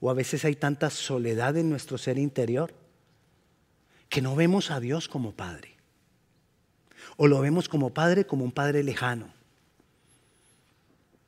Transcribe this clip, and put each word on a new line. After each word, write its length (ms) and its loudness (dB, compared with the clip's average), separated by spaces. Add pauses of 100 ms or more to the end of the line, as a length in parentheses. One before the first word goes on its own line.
o 100 0
a 40 0
veces 300 -2
hay 120 0
tanta 340 0
soledad 680 -2
en 140 2
nuestro 280 -4
ser 200 -2
interior 560 0 (1300)
que 120 -2
no 160 -2
vemos 340 2
a 100 -4
Dios 280 -4
como 240 -6
Padre. 440 -14 (1400)
O 120 8
lo 120 6
vemos 280 2
como 260 0
Padre, 320 4
como 180 -2
un 80 -4
Padre 300 2
lejano. 500 -4 (2000)